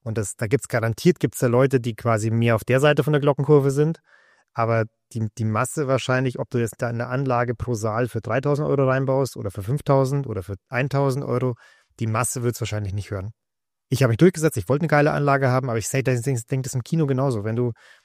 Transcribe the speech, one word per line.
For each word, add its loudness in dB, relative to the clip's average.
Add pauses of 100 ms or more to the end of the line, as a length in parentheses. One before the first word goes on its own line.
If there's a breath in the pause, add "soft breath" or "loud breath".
Und -4
das, -6
da -4
gibt's 0
garantiert, 0
gibt's -4
da 2
Leute, 4
die -4
quasi 0
mehr 2
auf -2
der 2
Seite 4
von 0
der 2
Glockenkurve 4
sind. 0 (540 soft breath)
Aber 2 (280)
die, -2
die -2
Masse -2
wahrscheinlich, 0
ob -6
du -2
jetzt -2
da -4
eine -4
Anlage 0
pro -4
Saal -2
für -6
dreitausend -2
Euro 2
reinbaust 0
oder -6
für -10
fünftausend 0
oder -6
für -8 (140)
eintausend -2
Euro, -2 (440 soft breath)
die -2
Masse -2
wird's -2
wahrscheinlich -4
nicht -8
hören, -8 (600)
ich 2
habe 4
mich 2
durchgesetzt, 4
ich -6
wollte 2
eine -2
geile 4
Anlage 2
haben, 0
aber -2
ich -4
seh, -2
das, 0
ich -2
denk -2
das -8
im -2
Kino 0
genauso. 0
Wenn -2
du 0 (320 soft breath)